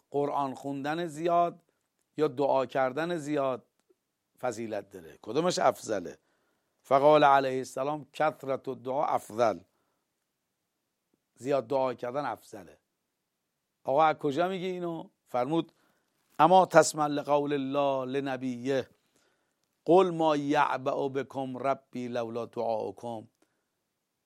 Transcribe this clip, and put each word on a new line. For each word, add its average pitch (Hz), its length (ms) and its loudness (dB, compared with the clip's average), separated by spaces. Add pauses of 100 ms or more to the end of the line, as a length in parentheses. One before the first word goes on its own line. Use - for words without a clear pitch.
(120)
قرآن 139 440 -4
خوندن 143 520 -6
زیاد 170 540 0 (560)
یا 151 100 2
دعا 135 380 0
کردن 143 520 -2
زیاد 139 480 -4 (760)
فضیلت 110 500 -6
داره؟ 82 320 -18
کدومش 160 380 -2
افضله؟ 101 580 -2 (640)
فقال 147 420 6
علیه 139 340 4
السلام 135 560 -6
کثرة 135 540 -4
الدعا 127 380 -6
افضل، 107 540 0 (1800)
زیاد 131 320 -2
دعا 131 260 0
کردن 123 320 -6
افضله. 98 520 -12 (1080)
آقا 135 200 2
از 156 120 4
کجا 151 320 -2
میگی 185 180 -6
اینو؟ 180 440 -8 (180)
فرمود 147 440 -2 (680)
اما 175 260 8
تسمع 156 420 4
لقول 143 460 0
الله 135 640 -2
لنبیه 131 720 -4 (960)
قل 180 260 6
ما 160 240 2
یعبأ 139 760 0
بکم 131 480 -8
ربی 123 500 -6
لولا 117 380 -6
دعاؤکم، 110 800 -8 (1000)